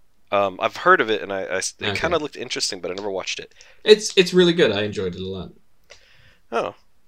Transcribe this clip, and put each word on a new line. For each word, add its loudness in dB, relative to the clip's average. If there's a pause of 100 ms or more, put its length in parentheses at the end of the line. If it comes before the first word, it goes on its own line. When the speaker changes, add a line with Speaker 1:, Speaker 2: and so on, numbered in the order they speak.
(320)
Speaker 1:
Um, 0
I've -2
heard 4
of 0
it, 0
and -8
I, -4
I -4
s-, -6
it -10
Speaker 2:
Okay. -4
Speaker 1:
kinda 0
looked -8
interesting, -6
but -6
I -6
never -8
watched -6
it. -16 (320)
Speaker 2:
It's, 6
it's 2
really 6
good. 4
I -2
enjoyed -4
it -10
a -8
lot. -10 (1000)
Speaker 1:
Oh. -4 (340)